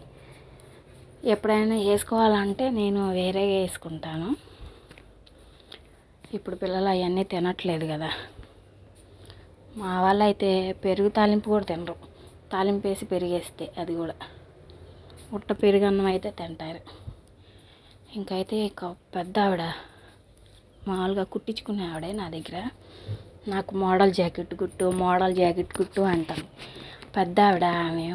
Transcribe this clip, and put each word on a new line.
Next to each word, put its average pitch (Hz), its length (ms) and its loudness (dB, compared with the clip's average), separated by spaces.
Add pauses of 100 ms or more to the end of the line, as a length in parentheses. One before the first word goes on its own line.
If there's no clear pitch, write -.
(1300)
ఎప్పుడైనా 214 500 2
వేసుకోవాలంటే 208 920 2
నేను 202 420 0
వేరే 185 340 0
వేసుకుంటాను. 180 920 -4 (2000)
ఇప్పుడు 190 220 -8
పిల్లలు 190 340 0
అవన్నీ 185 340 2
తినట్లేదు 175 600 -2
కదా. 156 240 -4 (1700)
మా 185 240 -2
వాళ్ళైతే 196 720 4
పెరుగు 196 360 0
తాలింపు 208 400 4
కూడా 208 160 2
తినరు, 170 300 -6 (560)
తాలింపు 202 360 0
వేసి 196 180 -2
పెరిగేస్తే 175 720 -4
అది 170 180 -6
కూడా. 165 180 -6 (1200)
ఉట్ట 202 180 -6
పెరుగన్నం 196 540 4
అయితే 190 240 -2
తింటారు. 165 500 -12 (1400)
ఇంకైతే 190 420 -4
ఇక 208 280 -4
పెద్ద 180 540 -6
ఆవిడ, 190 220 2 (1300)
మామూలుగా 190 360 0
కుట్టించుకునే 208 640 -6
ఆవిడే 165 260 -8
నా 202 180 -6
దగ్గర, 165 400 -10 (800)
నాకు 196 280 -4
మోడల్ 190 380 6
జాకెట్ 175 420 -2
కుట్టు, 185 360 -2
మోడల్ 185 440 2
జాకెట్ 175 380 2
కుట్టు 196 280 4
అంటారు. 165 420 0 (720)
పెద్ద 180 240 2
ఆవిడ, 190 240 6
ఆమె 170 500 0